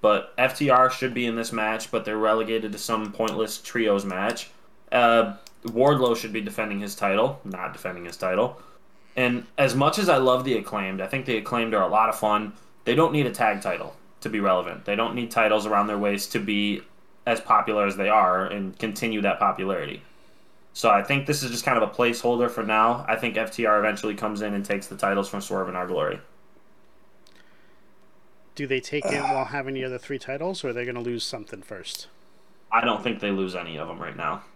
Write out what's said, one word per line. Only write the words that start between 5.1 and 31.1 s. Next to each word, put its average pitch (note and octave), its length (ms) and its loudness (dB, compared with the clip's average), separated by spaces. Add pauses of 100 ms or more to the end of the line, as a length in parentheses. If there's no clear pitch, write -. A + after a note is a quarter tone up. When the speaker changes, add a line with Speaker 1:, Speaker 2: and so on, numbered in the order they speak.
Speaker 1:
Wardlow B2 520 4
should A2 180 -8
be A2 80 -4
defending G#2 400 -6
his G2+ 140 -8
title, A2 500 2
not F2+ 280 -8
defending F2 320 -10
his E2+ 120 -14
title. F#2+ 440 -2 (540)
And B2 300 0 (120)
as C3 180 4
much C#3+ 220 4
as G3+ 100 0
I D3+ 100 6
love B2+ 280 4
the B2+ 120 0
Acclaimed, G2 440 -4
I F#2+ 60 -4
think C3 180 -4
the A#2+ 120 0
Acclaimed A2+ 360 -2
are G2+ 100 4
a F2+ 40 2
lot A2 220 4
of - 100 -4
fun. G#2 340 0 (320)
They A#2+ 100 2
don't D#3+ 160 4
need D3 140 2
a A#2+ 60 -2
tag G#2 300 0
title - 340 -6 (260)
to A2 80 -6
be G#2+ 100 -2
relevant. F2+ 460 0
They G2+ 100 0
don't A2+ 200 0
need A#2+ 160 -4
titles G#2+ 340 4
around G#2 220 4
their G#2 100 -2
waist G2+ 360 -2
to A#2 60 0
be G#2 420 -2 (440)
as A#2 160 0
popular G#2+ 460 2
as G2 100 -2
they G2+ 120 0
are F#2+ 360 4
and G2 320 -6
continue A2 440 -4
that G2 180 0
popularity. F#2 640 -2 (680)
So - 180 0
I G2+ 140 6
think C#3 220 0
this C#3+ 180 0
is B2 80 -4
just A#2 140 -6
kind B2 160 4
of - 20 4
a G#2 80 -2
placeholder A#2+ 580 2
for A2+ 140 -4
now. A2 440 4
I A2+ 100 0
think A2+ 180 -2
F A2 160 -2
T A#2 140 -2
R G#2+ 140 6
eventually G#2+ 360 0
comes G#2 260 -4
in G#2 120 -2
and G2+ 100 -2
takes G2+ 240 -4
the G2 80 -12
titles G2 320 0
from G2 140 -6
Swerve F#2+ 260 -4
and F2+ 80 -8
Our F2+ 120 -4
Glory. F2+ 340 -2 (2250)
Speaker 2:
Do C#3+ 120 -6
they C3 140 0
take - 240 -6
it C#3+ 160 0
while C3+ 240 0
having C3+ 280 -6
the B2+ 120 -6
other B2+ 120 -6
three C3+ 220 -8
titles, E3 440 -6
or C#3 60 -2
are A#2+ 40 -4
they B2 120 -4
gonna A#2+ 160 -6
lose A#2 220 -4